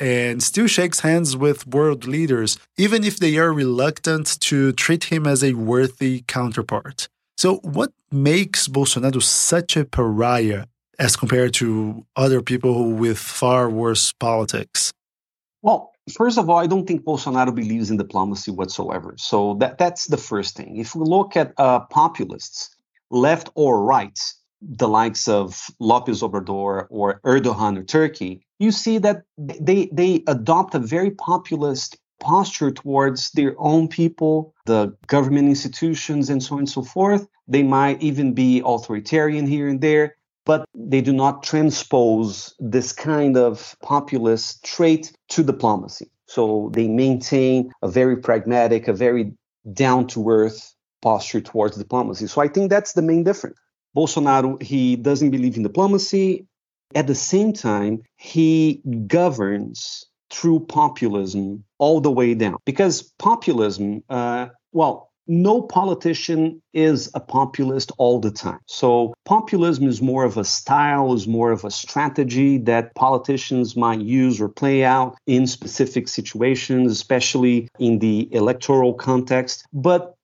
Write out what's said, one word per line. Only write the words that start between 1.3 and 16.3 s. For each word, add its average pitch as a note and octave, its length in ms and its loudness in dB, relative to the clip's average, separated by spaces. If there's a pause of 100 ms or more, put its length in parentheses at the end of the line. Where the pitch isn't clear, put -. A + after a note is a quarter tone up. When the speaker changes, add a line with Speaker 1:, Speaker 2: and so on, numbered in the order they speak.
Speaker 1:
with C#3+ 280 0
world C#3 420 0
leaders, B2+ 520 0 (180)
even G#3 280 2
if G#3 160 -2
they D#3 180 2
are E3 140 4
reluctant D3 880 -2
to C3+ 320 2
treat D#3+ 320 0
him D#3 240 -2
as C#3 160 2
a C3+ 80 4
worthy B2 760 0
counterpart. A#2 840 -6 (300)
So F#3 200 2
what G3 340 -4 (180)
makes D3+ 560 0
Bolsonaro C3 560 0
such - 540 0
a D3+ 80 0
pariah A2+ 800 0 (320)
as B2 160 0
compared B2 400 0
to A2 500 -2 (120)
other C3 260 2
people B2 320 0
who, A#2 220 0
with A2+ 220 0
far B2 520 0
worse A2+ 420 0
politics? A2+ 800 -4 (680)
Speaker 2:
Well, - 300 0 (200)
first A#3 240 0